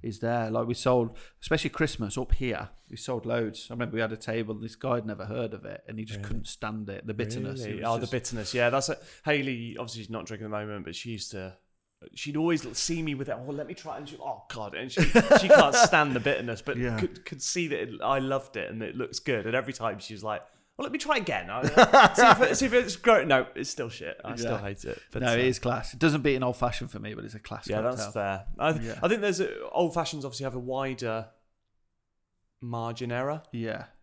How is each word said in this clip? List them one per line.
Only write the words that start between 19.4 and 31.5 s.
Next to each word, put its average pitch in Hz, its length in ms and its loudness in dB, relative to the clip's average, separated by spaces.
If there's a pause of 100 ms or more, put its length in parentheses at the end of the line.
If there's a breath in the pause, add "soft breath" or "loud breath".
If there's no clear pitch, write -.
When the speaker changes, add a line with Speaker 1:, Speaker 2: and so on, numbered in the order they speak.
Speaker 2:
And 117 80 -4
every 131 180 -2
time 107 280 -4
she - 120 -14
was 101 100 -12
like, 107 200 -6 (340 soft breath)
"Well, - 80 -8
let 262 80 -6
me 285 60 -4
try 294 180 0
again. 113 320 -2
I, 117 140 -4
Speaker 1:
<laughs> 247 520 8
Speaker 2:
see - 120 6
if 226 160 10
it, - 140 4
see 269 100 2
if 220 80 0
it's 247 220 2
grown." 214 320 6
No, 131 260 6
it's 127 160 -6
still 120 180 -6
shit. 87 340 -10
I 113 140 -8
still 117 160 -2
Speaker 1:
Yeah. 101 80 -2
Speaker 2:
hate 101 240 -8
it. - 160 -8 (120)
But, 113 100 -4
Speaker 1:
No, 123 100 2
it 117 80 4
Speaker 2:
uh, 127 40 4
Speaker 1:
is 127 140 2
class. 120 360 -2
It 120 60 -12
doesn't 156 200 6
beat 139 160 4
an 131 60 0
old 123 160 0
fashioned 120 320 -2
for 107 80 -12
me, 104 160 -8
but 107 100 -10
it's 110 100 -12
a 107 60 -14
class - 280 -12
Speaker 2:
Yeah, 107 120 0
Speaker 1:
cocktail. 123 160 -2
Speaker 2:
that's 107 160 -4
fair. 98 320 -2 (140)
I, 156 140 0
th- 113 120 -4
Speaker 1:
Yeah. 113 180 -8
Speaker 2:
I - 60 2
think 208 140 2
there's 190 180 0
a, 151 300 -4
old 175 240 0
fashions 156 320 -4
obviously 127 180 -8
have 131 120 -4
a - 40 -4
wider 123 680 -4 (1300)